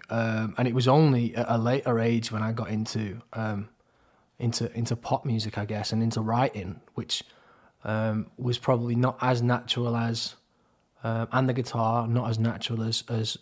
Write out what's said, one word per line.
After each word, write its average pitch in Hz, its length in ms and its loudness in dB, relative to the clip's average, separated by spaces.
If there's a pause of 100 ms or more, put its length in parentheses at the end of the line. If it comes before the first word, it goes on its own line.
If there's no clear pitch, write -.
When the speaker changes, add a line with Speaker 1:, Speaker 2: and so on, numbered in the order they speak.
Speaker 1:
Mm. 113 360 0
Speaker 2:
um, 107 140 -4
and 123 100 2
it 120 80 0
was 123 120 4
only 131 480 6
at 117 140 0
a 117 80 4
later 120 420 2
age 113 320 2
when 107 120 -2
I 110 80 -2
got 113 180 -4
into, 110 500 -4 (140)
um, 107 360 -4 (680)
into, 117 400 -2
into 117 180 -2
pop - 300 -2
music, 110 320 -2
I 101 80 -2
guess, 104 260 -4
and 113 120 2
into 113 180 0
writing, 110 600 -2 (120)
which, - 300 -6 (600)
um, 110 540 -2
was 123 220 -2
probably 120 360 2
not 127 260 2
as 127 200 2
natural 120 560 0
as, 117 380 -2 (680)
um, 113 280 -2
and 131 180 2
the 123 40 2
guitar, 117 540 0
not 117 220 2
as 113 80 0
natural 113 460 -2
as, 113 260 -2
as, 110 320 -2